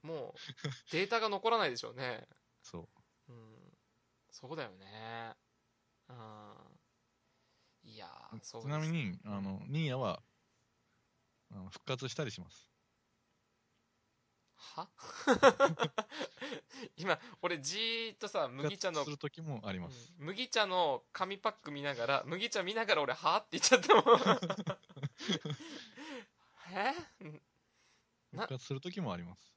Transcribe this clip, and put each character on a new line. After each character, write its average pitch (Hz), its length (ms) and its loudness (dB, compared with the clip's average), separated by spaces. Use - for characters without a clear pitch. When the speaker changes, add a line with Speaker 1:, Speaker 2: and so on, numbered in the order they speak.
Speaker 1:
も 151 340 -8
う、 - 560 -10
デ 180 140 2
ー 196 40 -8
タ 233 100 2
が 220 80 0
残 202 220 0
ら 233 80 4
な 190 80 4
い 135 40 0
で 120 60 -6
し - 80 -8
ょ 113 60 -8
う 113 40 -16
ね。 123 320 -6
Speaker 2:
そ - 260 -12
う。 127 40 -20
Speaker 1:
う - 20 -18
ん。 110 440 -20
そ 135 220 -16
う 160 40 -10
だ 147 80 -8
よ 107 80 -12
ね。 110 640 -14
う 131 40 -20
ん。 123 40 -18
い 113 140 -20
や 95 120 -14
ー、 110 80 -14
Speaker 2:
ち - 60 -18
Speaker 1:
そ 120 120 -14
う 113 40 -12
で 131 60 -8
す - 0 -
ね。 151 100 -4
Speaker 2:
な - 20 -2
み 156 80 -4
に、 123 360 -4
あ 101 160 -6
の、 98 240 -6
Speaker 1:
う - 40 -12
ん。 131 40 -6
Speaker 2:
ニ 156 140 0
ー - 40 0
ヤ 127 80 -2
は、 107 240 -2
あ - 60 -18
の、 92 140 -12
復 - 140 -18
活 131 240 -4
し - 60 -8
た 156 100 -2
り 113 60 -4
し 92 100 -12
ま 85 100 -16
す。 - 180 -20
Speaker 1:
は？ - 320 -12
<laughs> 233 800 6
今、 170 220 0
俺、 175 180 -2
じ 151 180 -4
ー 226 360 -4
っ - 40 -20
と 208 100 -8
さ、 160 200 0
麦 147 280 -4
茶 185 140 -2
の、 151 140 0
Speaker 2:
復 151 80 -6
活 147 160 -6
す - 0 -
る - 20 -4
時 - 100 -18
も 131 260 -8
あ 98 60 -4
り 92 60 -4
ま 87 120 -8
す。 120 280 -18
Speaker 1:
う 143 40 -14
ん。 147 40 -8
麦 220 240 -6
茶 214 160 4
の 175 460 2
紙 190 260 -4
パ 214 120 0
ッ - 40 -16
ク - 160 -14
見 143 120 -6
な 143 120 -2
が 117 120 -2
ら、 139 200 2
麦 190 240 -4
茶 202 120 0
見 190 120 -4
な 226 100 0
が 196 120 4
ら、 - 60 2
俺、 127 120 0
は 160 220 2
ー 220 40 4
っ - 80 -18
て - 100 -4
言 - 20 0
っ - 40 2
ち - 100 10
ゃ - 40 8
っ - 20 6
た - 140 8
も 240 220 10
ん。 - 40 6
<laughs> 185 560 2
え？ 202 220 0
な 196 60 -4
Speaker 2:
復 170 120 -4
活 - 120 -10
す 139 80 -4
る 131 60 -6
時 180 200 -8
も 120 120 -2
あ 87 40 -2
り 87 80 -8
ま 87 120 -14
す。 - 200 -20